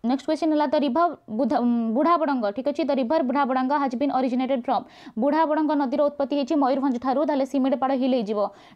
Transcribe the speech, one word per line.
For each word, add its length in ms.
ନେକ୍ସଟ 200
କ୍ୱେଶ୍ଚନ 260
ହେଲା, 140
ଦ 100
ରିଭର 420
ବୁଧା-, 300
ଉଁ, 340
ବୁଢ଼ାବଡ଼ଙ୍ଗ। 580
ଠିକ୍ 160
ଅଛି, 160
ଦ 80
ରିଭର 320
ବୁଢ଼ାବଡ଼ଙ୍ଗ 500
ହାଜ୍ 220
ବିନ୍ 160
ଅରିଜିନେଟେଡ୍ 520
ଫ୍ରମ୍? 200
ବୁଢ଼ାବଡ଼ଙ୍ଗ 540
ନଦୀର 320
ଉତ୍ପତ୍ତି 320
ହେଇଛି 200
ମୟୂରଭଞ୍ଜ 440
ଠାରୁ, 260
ତାହେଲେ 200
ଶିମିଳିପାଳ 480
ହିଲ୍ 200
ହେଇଯିବ। 380